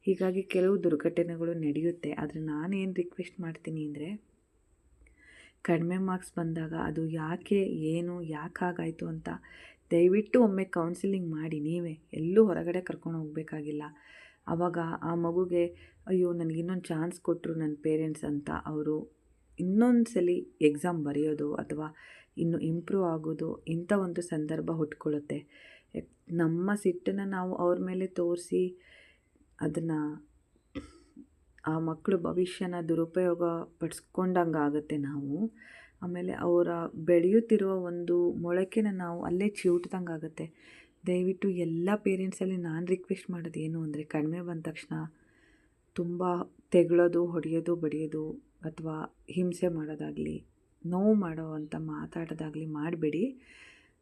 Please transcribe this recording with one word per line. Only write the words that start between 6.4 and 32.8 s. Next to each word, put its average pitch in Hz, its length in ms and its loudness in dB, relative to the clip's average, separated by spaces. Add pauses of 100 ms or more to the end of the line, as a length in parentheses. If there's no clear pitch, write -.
ಅದು 160 240 -2
ಯಾಕೆ, 165 600 0
ಏನು, 170 560 -2
ಯಾಕೆ 156 420 -6
ಹಾಗಾಯ್ತು 170 420 -4
ಅಂತ 160 220 -8 (600)
ದಯವಿಟ್ಟು 202 540 6
ಒಮ್ಮೆ 190 200 4
ಕೌನ್ಸಿಲಿಂಗ್ 175 640 -2
ಮಾಡಿ 156 300 -4
ನೀವೇ. 160 380 -4 (140)
ಎಲ್ಲೂ 180 340 6
ಹೊರಗಡೆ 175 340 0
ಕರ್ಕೊಂಡು 165 380 -6
ಹೋಗ್ಬೇಕಾಗಿಲ್ಲ. 151 640 -6 (640)
ಅವಾಗ 170 320 0 (240)
ಆ 165 120 -2
ಮಗುಗೆ, 175 520 2 (400)
"ಅಯ್ಯೋ, 180 260 4
ನನಗೆ 165 260 -2
ಇನ್ನೊಂದು 180 240 -2
ಚಾನ್ಸ್ 170 380 -2
ಕೊಟ್ರು 165 340 -2
ನನ್ನ 151 280 -2
ಪೇರೆಂಟ್ಸ್" 156 420 0
ಅಂತ 147 260 -4 (160)
ಅವರು 151 500 -4 (440)
ಇನ್ನೊಂದ್ಸಲಿ 196 880 4 (140)
ಎಕ್ಸಾಮ್ 151 420 4
ಬರೆಯೋದು 147 500 0
ಅಥವಾ 151 400 -6 (440)
ಇನ್ನು 165 200 0
ಇಂಪ್ರೂವ್ 170 460 0
ಆಗೋದು, 160 640 -4
ಇಂಥ 170 240 -2
ಒಂದು 175 300 0
ಸಂದರ್ಭ 160 480 -4
ಹುಟ್ಕೊಳ್ಳುತ್ತೆ. 147 760 -4 (480)
ಯಾಕ್-, - 400 -12
ನಮ್ಮ 170 400 2
ಸಿಟ್ಟನ್ನ 196 500 0
ನಾವು 185 300 -4
ಅವ್ರ 175 240 2
ಮೇಲೆ 185 280 -2
ತೋರಿಸಿ 180 760 0 (800)
ಅದನ್ನ 165 320 -2 (1700)
ಆ 160 120 0
ಮಕ್ಳ 160 380 0
ಭವಿಷ್ಯನ 180 580 -2 (140)